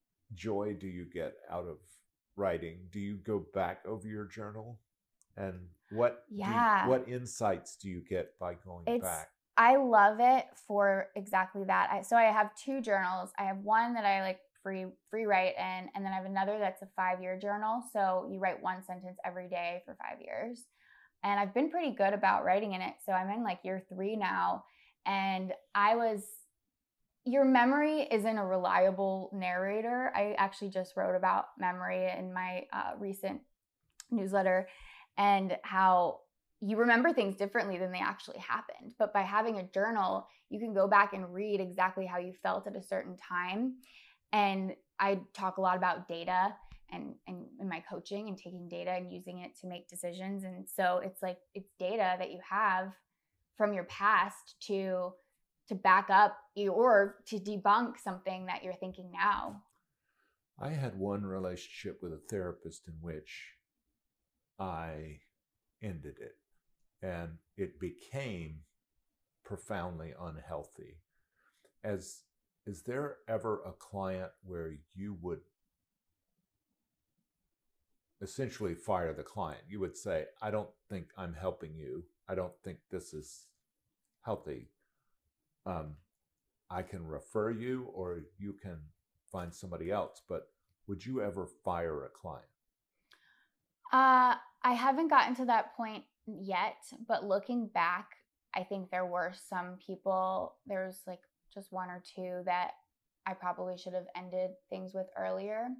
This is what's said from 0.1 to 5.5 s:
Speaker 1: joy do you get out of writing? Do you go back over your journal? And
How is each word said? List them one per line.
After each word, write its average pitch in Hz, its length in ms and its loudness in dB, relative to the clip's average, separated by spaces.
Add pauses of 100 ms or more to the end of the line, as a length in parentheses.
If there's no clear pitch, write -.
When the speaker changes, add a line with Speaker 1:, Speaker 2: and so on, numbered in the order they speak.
Speaker 1:
joy 101 440 -2
do 95 100 -10
you 87 160 -8
get 85 320 -6 (120)
out 87 200 -6
of 78 80 -10 (580)
writing? 85 460 -2 (100)
Do 101 80 -10
you 101 200 -6
go 95 360 -4
back 92 320 -2
over 107 220 -8
your 107 160 -8
journal? 107 560 -12 (560)
And 90 320 -8 (220)